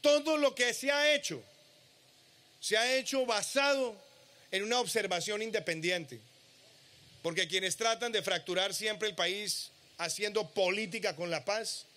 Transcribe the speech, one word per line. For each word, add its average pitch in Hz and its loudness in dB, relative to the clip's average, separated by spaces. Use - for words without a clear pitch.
Todo 294 4
lo 285 2
que 247 2
se 269 -2
ha 294 4
hecho, 185 -2
se - 0
ha 247 2
hecho 262 0
basado 254 0
en 190 0
una 233 0
observación 208 -2
independiente, 170 -4
porque 170 0
quienes 185 4
tratan 226 2
de 208 2
fracturar 185 0
siempre 214 -2
el 175 -6
país 185 -2
haciendo 202 -2
política 196 0
con 175 -4
la 160 -2
paz 214 -4